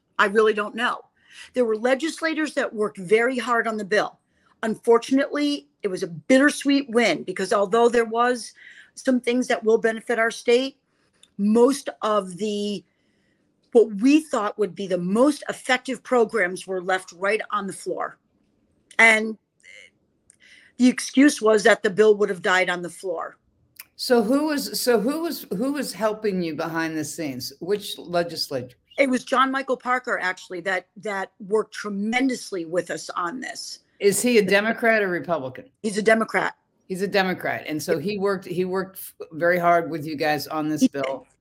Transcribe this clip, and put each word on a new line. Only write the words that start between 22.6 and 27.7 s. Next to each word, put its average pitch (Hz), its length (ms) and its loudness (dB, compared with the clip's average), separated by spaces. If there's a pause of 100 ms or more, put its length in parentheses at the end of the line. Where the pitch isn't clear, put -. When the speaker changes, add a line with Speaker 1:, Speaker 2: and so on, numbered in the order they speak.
Speaker 1:
on 180 120 -4
the 175 80 -10
floor. - 480 -8 (580)
Speaker 2:
So 240 260 2
who 277 240 2
was, - 340 -4
so 240 200 2
who 294 220 -2
was, 330 240 -8 (100)
who 262 160 -2
was 285 200 -6
helping 208 500 -2
you 160 120 -4
behind 160 420 -4
the 156 80 -4
scenes? 135 540 -10
Which 202 400 -6